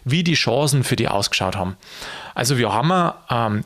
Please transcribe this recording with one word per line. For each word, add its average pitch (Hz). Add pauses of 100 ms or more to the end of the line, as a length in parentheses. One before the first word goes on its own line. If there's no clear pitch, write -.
wie 160
die 170
Chancen 135
für 117
die 110
ausgeschaut 95
haben. 95 (580)
Also 123
wir 110
haben, 165 (180)
ähm, 110